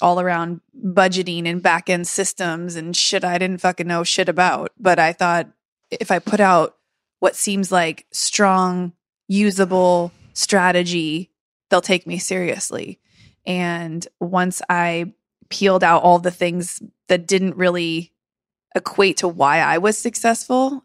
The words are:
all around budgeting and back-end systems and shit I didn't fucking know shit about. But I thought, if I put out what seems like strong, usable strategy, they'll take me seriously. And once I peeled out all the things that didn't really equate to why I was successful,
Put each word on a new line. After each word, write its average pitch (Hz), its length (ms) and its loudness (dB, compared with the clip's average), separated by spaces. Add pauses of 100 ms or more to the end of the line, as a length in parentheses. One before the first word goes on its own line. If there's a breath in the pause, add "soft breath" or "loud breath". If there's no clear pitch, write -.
all 175 180 2
around 175 400 -4 (260)
budgeting 180 640 0
and 175 160 -4
back-end 175 440 0
systems 175 680 -6
and 170 200 -10
shit - 280 -2
I 175 140 -2
didn't 185 240 -4
fucking 180 260 -2
know 170 160 -2
shit 180 240 -2
about. 170 500 0
But 190 220 2
I 160 140 4
thought, 170 340 0 (420)
if - 220 -6
I 180 80 2
put 208 220 -2
out 180 340 4 (440)
what - 160 2
seems 196 360 -2
like 170 400 0
strong, 185 800 0 (380)
usable 185 800 2 (220)
strategy, 175 1000 0 (380)
they'll 180 120 4
take 180 240 -2
me 175 120 -8
seriously. 185 800 -6 (460 soft breath)
And 170 600 -6 (140)
once 180 500 -2
I 175 440 -2 (360)
peeled 190 340 2
out 170 200 6
all 175 160 6
the 175 120 -2
things 175 500 -4 (260)
that 175 200 0
didn't 190 280 0
really 175 560 -2 (640)
equate 190 420 0
to 190 100 -2
why 160 320 2
I 151 180 2
was 208 220 0
successful, 254 840 -2